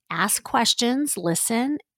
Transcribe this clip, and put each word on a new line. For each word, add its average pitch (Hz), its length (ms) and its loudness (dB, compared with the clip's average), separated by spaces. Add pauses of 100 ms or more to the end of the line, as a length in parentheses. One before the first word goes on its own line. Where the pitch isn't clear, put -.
(120)
ask 170 320 -2
questions, 240 760 0
listen, 226 600 0 (180)